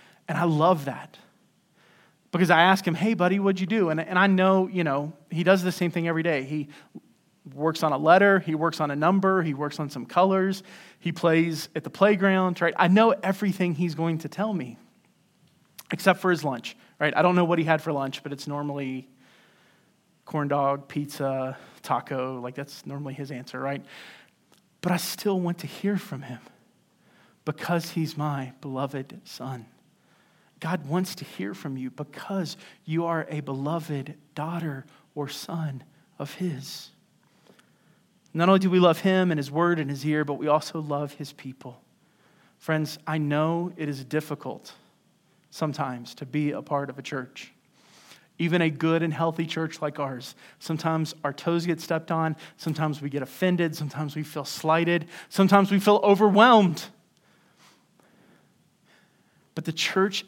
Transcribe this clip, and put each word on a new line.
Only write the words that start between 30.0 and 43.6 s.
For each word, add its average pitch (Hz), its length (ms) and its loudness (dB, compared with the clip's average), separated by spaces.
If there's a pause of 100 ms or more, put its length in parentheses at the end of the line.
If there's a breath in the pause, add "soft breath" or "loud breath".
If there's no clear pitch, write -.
God 160 260 -4
wants 180 300 -2
to - 80 -14
hear 196 300 -8
from 143 220 -8
you 127 140 -8
because 170 680 -8 (280 loud breath)
you 160 200 -2
are 165 240 -2
a 151 120 -6
beloved 147 760 -6 (220)
daughter 156 500 -6 (300 soft breath)
or 147 120 -4
son 147 540 -8 (380 soft breath)
of 143 140 -10
his. 147 560 -8 (1400 soft breath)
Not 170 160 2
only 190 120 8
do 190 100 2
we 180 80 4
love 170 220 6
him 185 320 4
and 156 60 0
his 139 120 -4
word 170 300 2
and 139 100 -4
his 139 160 -6
ear, 151 180 2
but 147 100 -4
we 147 120 -6
also 151 340 0
love 147 340 -6
his - 180 -12
people. - 480 -16 (760 soft breath)
Friends, 156 380 -2 (120)
I 156 100 -2
know 160 580 0